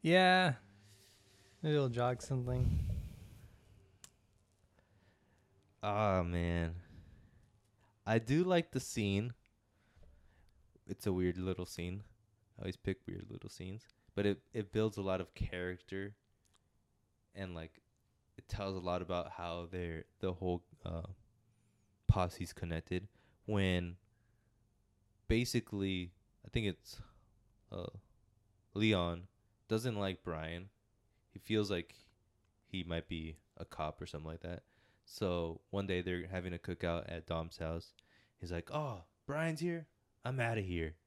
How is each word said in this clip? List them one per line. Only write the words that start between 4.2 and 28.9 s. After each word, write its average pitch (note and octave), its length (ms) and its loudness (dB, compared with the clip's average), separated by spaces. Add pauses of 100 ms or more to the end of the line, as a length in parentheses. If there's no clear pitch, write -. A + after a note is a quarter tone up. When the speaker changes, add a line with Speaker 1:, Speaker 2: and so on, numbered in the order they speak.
Speaker 2:
Oh, G2+ 400 4
man. E2+ 520 2 (1300)
I A2+ 140 4
do C#3 260 4
like F3 260 4
the C3 80 -2
scene. G#2+ 540 0 (1500)
It's - 180 -8
a G#2 60 2
weird F2+ 260 2
little F2+ 280 -2
scene. F2+ 380 -6 (540)
I - 60 -12
always F#2+ 140 -4
pick F#2+ 300 -2
weird F#2 220 -8
little G2+ 200 -12
scenes. F#2+ 340 -12 (320)
But G2+ 100 2
it, G2+ 140 4 (140)
it G#2+ 180 -4
builds A2 240 2
a G2+ 60 -4
lot F#2+ 180 0
of F2 160 -6
character. F#2 760 -4 (1200)
And, F#2+ 180 -6
like, E2 280 -12 (560)
it - 100 -20
tells G2 300 -4
a - 20 -4
lot F2+ 220 0
about F2 300 -2
how E2+ 380 -6
they're, F2 360 -6 (160)
the F#2 100 0
whole, F2+ 320 -2 (220)
uh, E2+ 220 -6 (1000)
posse's F2+ 460 4
connected. F2 540 -4 (400)
When F#2 480 4 (1300)
basically, G2 840 0 (340)
I - 40 -16
think A2 180 0
it's, - 340 -6 (680)
uh, F#2 140 -8 (880)
Leon F#2 500 4 (440)